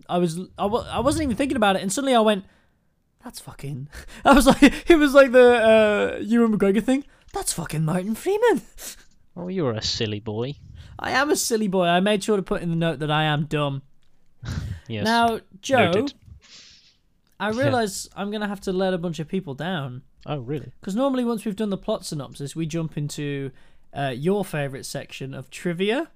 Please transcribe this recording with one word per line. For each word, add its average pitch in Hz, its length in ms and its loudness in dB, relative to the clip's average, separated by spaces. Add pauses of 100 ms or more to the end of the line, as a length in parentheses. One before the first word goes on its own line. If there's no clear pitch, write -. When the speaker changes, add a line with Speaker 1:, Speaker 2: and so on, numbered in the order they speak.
(100)
Speaker 1:
I 175 80 0
was, 175 220 0 (180)
I 180 80 -2
wa-, 214 240 -2
I 175 100 -6
wasn't 294 240 0
even 240 120 -2
thinking 277 200 -2
about 202 200 4
it, 151 60 -4
and 190 100 -4
suddenly 269 220 0
I 233 60 6
went, 214 240 2 (800)
"That's - 160 -18
fucking," 143 480 -12 (180)
<laughs> - 200 -14
I 277 80 10
was 269 120 6
like, - 160 6
<laughs> - 280 6
it 339 60 8
was 294 180 4
like 277 180 8
the, 220 840 6
uh, - 40 -
Ewan 220 360 2
McGregor 196 240 2
thing, 269 220 0 (280)
"That's 392 220 -6
fucking 156 320 -4
Martin 185 280 -2
Freeman." 403 520 2
<laughs> - 60 -20 (640)
Speaker 2:
Oh, 175 100 -10
you're 180 260 0
a 107 80 -4
silly 107 380 -4
boy. 110 380 -6 (420)
Speaker 1:
I - 140 -6
am 277 180 0
a 311 60 2
silly 220 320 -2
boy. 180 180 0
I 175 140 4
made 202 220 0
sure 214 140 0
to 190 60 -2
put 196 200 -6
in 170 60 -6
the 165 80 -2
note 165 220 -2
that 151 140 -2
I 151 120 2
am 151 200 0
dumb. 143 380 -4 (600)
Speaker 2:
<laughs> - 60 -8 (380)
Yes. 156 160 -6
Speaker 1:
Now, 233 340 2 (240)
Joe, 247 300 2
Speaker 2:
Noted. 254 220 0 (1200)
Speaker 1:
I 208 120 -2
Speaker 2:
Yeah. 226 120 -4
Speaker 1:
realise 240 540 -2
I'm 202 140 -8
gonna 208 180 -6
have 202 140 -8
to 196 100 -4
let 185 220 0
a 180 40 -2
bunch 165 200 -6
of 151 100 -10
people 170 260 -6
down. 139 480 -8 (240)
Speaker 2:
Oh, 147 120 -6
really? 127 340 -10 (100)
Speaker 1:
'Cause 190 120 -8
normally 254 300 0
once 233 200 -2
we've 202 120 -4
done 214 140 -4
the 190 80 -4
plot - 260 -6
synopsis, 139 500 -10
we 160 120 -6
jump 160 320 -6
into, 143 520 -6 (460)
uh, 135 180 -4
your 180 300 -2
favourite 139 400 -8
section - 500 -12
of 131 160 -14
trivia. 208 640 -4